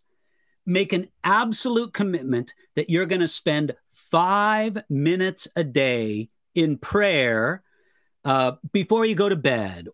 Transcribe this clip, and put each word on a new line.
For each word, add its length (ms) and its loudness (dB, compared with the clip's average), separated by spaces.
make 280 0
an 140 -2
absolute 720 0
commitment 600 -2
that 140 -2
you're 160 2
gonna 220 0
spend 480 -2
five 840 0
minutes 640 0
a 80 -2
day 680 0
in 220 2
prayer, 840 0
uh, 280 2
before 320 2
you 100 0
go 140 2
to 80 0
bed 560 -2